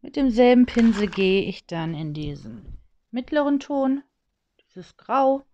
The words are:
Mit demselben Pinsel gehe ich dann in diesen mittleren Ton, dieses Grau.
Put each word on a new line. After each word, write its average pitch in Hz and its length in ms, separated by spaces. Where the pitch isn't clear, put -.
Mit - 140
demselben 247 520
Pinsel 214 420
gehe 190 340
ich - 240
dann 165 260
in 156 220
diesen 147 640
mittleren 285 480
Ton, 277 460
dieses - 360
Grau. 269 580